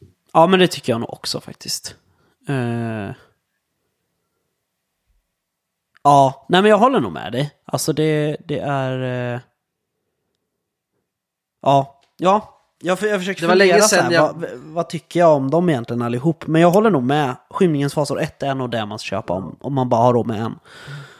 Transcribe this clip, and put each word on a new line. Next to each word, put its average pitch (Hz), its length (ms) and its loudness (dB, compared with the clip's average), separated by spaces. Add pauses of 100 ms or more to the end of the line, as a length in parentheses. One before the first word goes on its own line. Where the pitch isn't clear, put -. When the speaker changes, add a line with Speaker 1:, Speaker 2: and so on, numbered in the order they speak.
(320)
Speaker 1:
Ja, 165 140 6
men 185 140 4
det 180 80 4
tycker - 240 -4
jag 117 80 -2
nog - 120 -10
också - 280 -10
faktiskt. - 540 -14 (540)
Eh. 117 680 -6 (3000)
Ja, 139 440 4
nej 180 140 4
men 208 80 6
jag 208 80 6
håller 240 220 2
nog 98 120 -4
med 65 200 -10
dig. 143 180 -4 (140)
Alltså - 280 -4
det, 151 440 -2 (120)
det 151 100 -6
är, 127 760 -6
eh. 120 60 -10 (2250)
Ja, 139 380 0 (160)
ja. 190 420 0 (260)
Jag 180 140 -2
för-, 202 80 -4
jag 208 140 -2
försöker 185 200 -8
Speaker 2:
Det 170 60 -4
var 180 80 4
länge 190 180 4
Speaker 1:
fundera 208 160 4
Speaker 2:
sedan 202 100 2
Speaker 1:
så 151 60 2
här, 127 80 0
Speaker 2:
jag 165 100 4 (100)
Speaker 1:
vad, 160 80 -12
v-, 160 140 -8
vad 156 340 -8
tycker - 320 -4
jag 160 160 6
om 135 140 -2
dem 175 180 2
egentligen 120 340 -2
allihop? 123 440 -4
Men 160 160 2
jag 175 80 6
håller 214 200 4
nog 139 120 0
med. 131 340 -2 (140)
Skymningens 147 440 0
Fasor 139 260 -2
ett - 220 -6
är 139 120 -4
nog 127 160 -6
det 113 160 -4
man 107 120 -12
ska - 80 -12
köpa 95 260 -6
om, - 280 -8
om 139 140 -8
man 127 140 0
bara 117 120 2
har 123 120 6
råd 113 140 2
med 110 140 -6
en. 113 140 -6 (640)